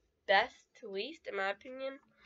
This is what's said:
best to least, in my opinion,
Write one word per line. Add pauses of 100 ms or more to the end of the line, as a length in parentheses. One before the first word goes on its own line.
(260)
best (260)
to
least,
in
my
opinion, (280)